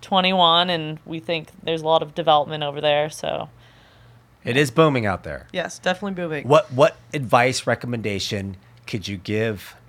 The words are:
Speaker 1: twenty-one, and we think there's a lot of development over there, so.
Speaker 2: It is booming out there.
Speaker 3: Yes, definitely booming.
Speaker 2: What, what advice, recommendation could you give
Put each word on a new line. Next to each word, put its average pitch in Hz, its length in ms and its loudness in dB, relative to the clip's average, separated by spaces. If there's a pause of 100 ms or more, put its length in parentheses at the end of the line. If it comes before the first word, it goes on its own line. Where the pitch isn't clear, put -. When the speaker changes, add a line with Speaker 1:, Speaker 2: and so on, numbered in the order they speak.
Speaker 1:
twenty-one, 185 680 4
and 156 340 -4
we 165 160 -8
think 160 280 -6 (140)
there's 160 200 -4
a 156 40 -4
lot 160 160 4
of 151 120 -12
development 151 500 2
over 143 160 -6
there, 147 300 2
so. - 400 -6 (920)
Speaker 2:
It 120 120 -2
is 139 140 2
booming 147 340 4
out 95 200 -2
there. 71 280 -10
Speaker 3:
Yes, - 260 -8
definitely 185 360 -4
booming. 156 340 -6
Speaker 2:
What, 151 240 4
what 143 240 4 (160)
advice, 127 540 2
recommendation 104 920 -4 (300)
could 92 220 -8
you 101 100 -8
give 107 560 -4 (140)